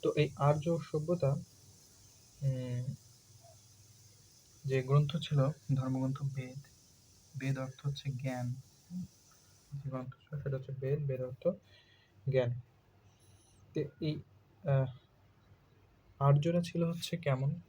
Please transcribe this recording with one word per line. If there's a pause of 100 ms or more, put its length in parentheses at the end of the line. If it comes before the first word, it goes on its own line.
তো
এই
আর্য (120)
সভ্যতা, (1040)
উম, (1700)
যে
গ্রন্থ
ছিল (240)
ধর্মগ্রন্থ
বেদ, (800)
বেদ
অর্থ
হচ্ছে
জ্ঞান, (1160)
যে
গ্রন্থ
ছিল
সেটা
হচ্ছে
বেদ,
বেদ
অর্থ (840)
জ্ঞান। (1120)
তো (200)
এই, (500)
আহ, (1300)
আর্যরা
ছিল
হচ্ছে
কেমন?